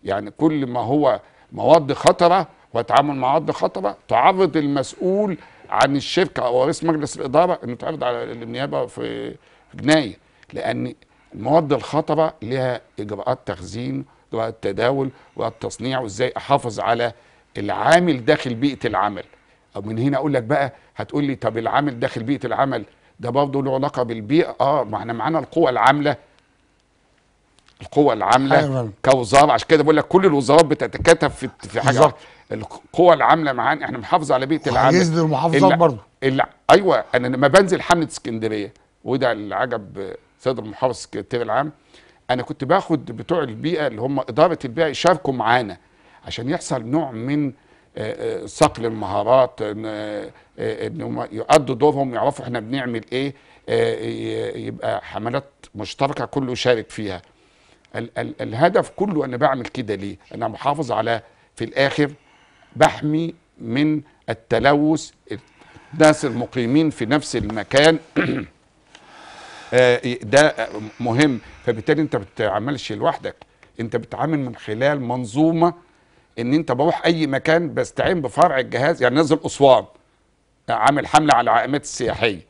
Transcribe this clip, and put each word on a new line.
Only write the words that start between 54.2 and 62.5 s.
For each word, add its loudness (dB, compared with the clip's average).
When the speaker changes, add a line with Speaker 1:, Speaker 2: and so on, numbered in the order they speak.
Speaker 1:
يبقى -6
حملات -8
مشتركة -4
كله -4
يشارك 0
فيها. -8
ال-، -8
ال-، -8
الهدف 0
كله -2
أنا -8
بعمل 0
كده -4
ليه؟ -8
أنا -4
بحافظ -4
على، -2
في -6
الآخر 0